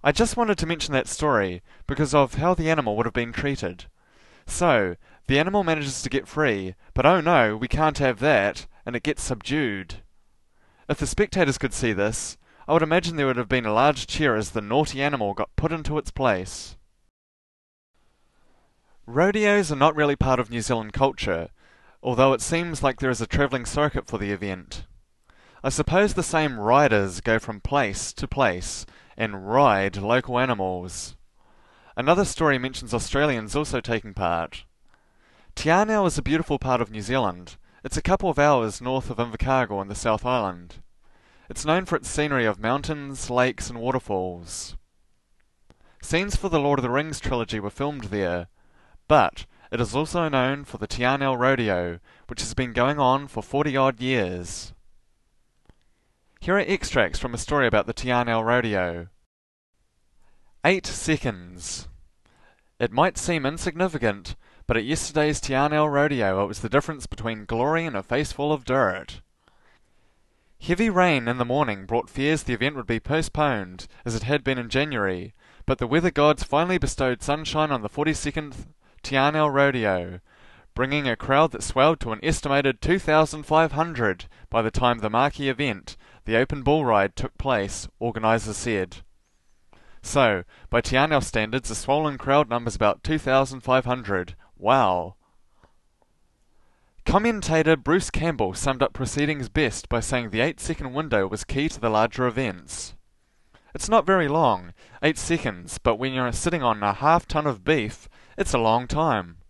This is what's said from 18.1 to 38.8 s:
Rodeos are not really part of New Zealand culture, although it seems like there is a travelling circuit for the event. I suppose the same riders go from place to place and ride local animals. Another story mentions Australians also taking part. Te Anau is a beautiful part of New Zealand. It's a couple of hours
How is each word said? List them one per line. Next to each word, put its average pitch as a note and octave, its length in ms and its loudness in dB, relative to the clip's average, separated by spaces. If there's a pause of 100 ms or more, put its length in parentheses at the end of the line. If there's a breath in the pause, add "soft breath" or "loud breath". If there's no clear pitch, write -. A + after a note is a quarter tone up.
Rodeos G3 640 4
are D3 40 2
not D3+ 200 6
really D3 200 2
part C3 240 2
of A2+ 120 -4
New A#2 100 -4
Zealand A2 320 -4
culture, F#2+ 560 0 (540 soft breath)
although C3 300 4
it A#2 80 -2
seems E3 420 -2
like C3 160 0
there C3+ 100 0
is A#2+ 120 -2
a A2+ 40 -2
travelling C3 400 0
circuit D3 400 -2
for A2 140 -6
the G2+ 100 -4
event. F#2+ 560 -8 (800 soft breath)
I C3+ 60 0
suppose F3+ 440 2
the F#3 80 -2
same D3+ 380 0
riders G#2+ 600 4
go A2+ 180 2
from G#2+ 200 -8
place A#2 540 -2
to C3+ 140 -8
place G2 580 -2 (320 soft breath)
and G2+ 320 -6
ride G#2 460 4
local A#2+ 420 0
animals. F#2 800 -4 (800 soft breath)
Another E3 300 4
story D3 320 2
mentions B2+ 360 -6
Australians A#2+ 640 -2
also D3 240 -2
taking A2 340 -4
part. E2+ 520 -2 (880 soft breath)
Te - 140 -2
Anau G#3 360 4
is D#3+ 120 0
a D3 40 -4
beautiful D3+ 380 0
part B2 220 0
of G#2+ 100 -4
New A2 100 -8
Zealand. G2 540 -2 (260 soft breath)
It's - 140 -8
a D#3 60 -4
couple F#3+ 280 2
of D3 80 0
hours C3 440 4